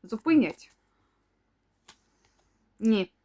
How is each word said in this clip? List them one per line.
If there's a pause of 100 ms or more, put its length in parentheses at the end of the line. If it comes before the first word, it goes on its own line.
Зупинять? (2000)
Ні. (120)